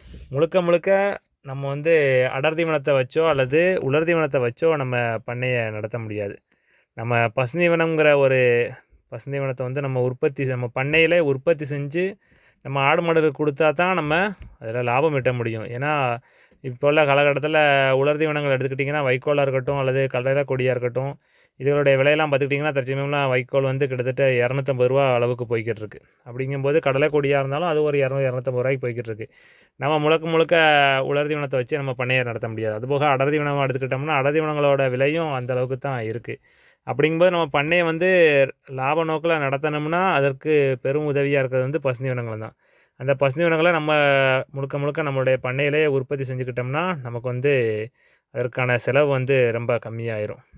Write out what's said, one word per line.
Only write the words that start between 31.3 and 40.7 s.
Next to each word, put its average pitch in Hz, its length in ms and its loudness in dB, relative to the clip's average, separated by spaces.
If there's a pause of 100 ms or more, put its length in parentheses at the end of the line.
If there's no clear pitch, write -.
வச்சு 127 200 -2
நம்ம 139 160 -4
பண்ணையை 127 320 0
நடத்த 113 240 -6
முடியாது. 110 260 -4
அதுபோக 135 320 -2
அடர் 135 220 2
தீவனமா 143 360 0
எடுத்துக்கிட்டோம்னா, 131 520 -2
அடர் 139 180 0
தீவனங்களோட 147 560 2
விலையும் 147 420 0
அந்த 123 200 -4
அளவுக்கு 127 260 -2
தான் 127 240 -6
இருக்கு. 113 380 -8 (460)
அப்படிங்கும்போது 156 440 2
நம்ம 170 160 0
பண்ணையை 156 400 2
வந்து 165 220 0 (580)
லாப 143 380 -2
நோக்குல 160 340 0
நடத்தணும்னா, 151 720 -2
அதற்கு 139 720 2